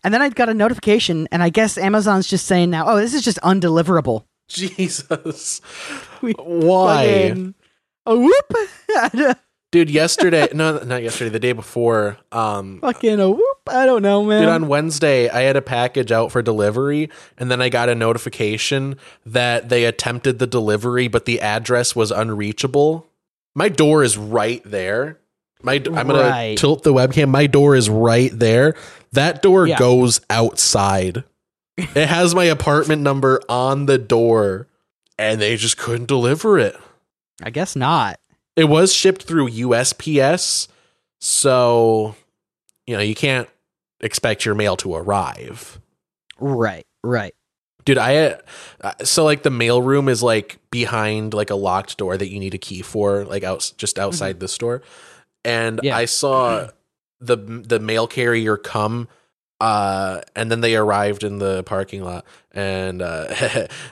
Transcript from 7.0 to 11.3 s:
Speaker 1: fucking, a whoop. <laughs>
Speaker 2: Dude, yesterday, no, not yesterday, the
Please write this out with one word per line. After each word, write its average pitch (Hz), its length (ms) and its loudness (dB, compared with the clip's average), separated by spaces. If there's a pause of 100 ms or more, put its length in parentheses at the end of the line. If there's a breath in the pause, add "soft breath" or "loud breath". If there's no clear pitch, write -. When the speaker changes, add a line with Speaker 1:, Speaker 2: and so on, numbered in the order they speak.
Speaker 1:
fucking, 185 260 -8 (520)
a 226 100 4
whoop. 302 1300 2
<laughs> - 40 -20 (240)
Speaker 2:
Dude, 170 180 4
yesterday, 160 640 2
no, 156 260 0
not 123 220 -6
yesterday, 113 280 -4
the 110 100 -4